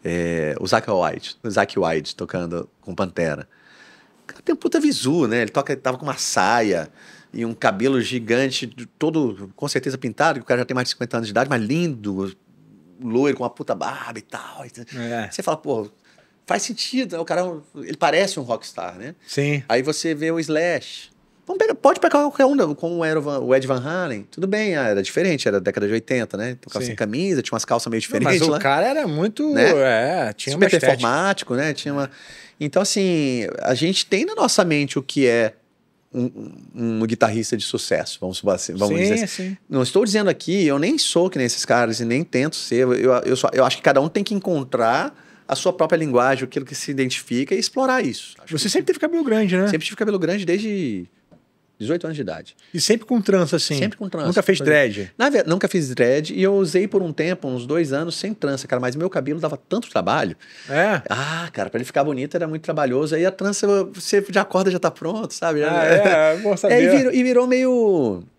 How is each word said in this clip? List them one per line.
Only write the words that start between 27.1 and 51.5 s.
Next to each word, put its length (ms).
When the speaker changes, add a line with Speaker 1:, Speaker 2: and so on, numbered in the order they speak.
Speaker 1:
tinha 140
umas 100
calças 240
meio 100
Speaker 2:
Não, 20
Speaker 1:
diferentes 380
Speaker 2:
mas 80
o 40
Speaker 1:
lá. 80
Speaker 2:
cara 280
era 200
muito, 440
Speaker 1:
Né? 180
Speaker 2:
é, 40
tinha 200
Speaker 1:
Super 120
Speaker 2:
uma 20
estética. 240
Speaker 1:
performático, 640
né? 180
Tinha 200
uma... 160
Então, 220
assim, 680
a 100
gente 320
tem 180
na 120
nossa 280
mente 360
o 40
que 240
é 260
um, 100
um, 800
um 40
guitarrista 520
de 60
sucesso, 580
vamos, 180
vamos 220
Speaker 2:
Sim, 360
Speaker 1:
dizer 180
assim. 120
Speaker 2:
sim. 300
Speaker 1:
Não 140
estou 240
dizendo 240
aqui, 380
eu 100
nem 200
sou 320
que 80
nem 100
esses 180
caras 340
e 60
nem 180
tento 320
ser, 320
eu, 60
eu, 420
só, 160
eu 140
acho 120
que 60
cada 160
um 80
tem 160
que 120
encontrar 800
a 80
sua 180
própria 240
linguagem, 480
aquilo 200
que 100
se 160
identifica 640
e 40
explorar 460
isso. 360
Acho 160
Speaker 2:
Você 80
Speaker 1:
que 40
Speaker 2:
sempre 160
teve 140
cabelo 240
grande, 340
né? 100
Speaker 1:
Sempre 180
tive 120
cabelo 220
grande 260
desde 640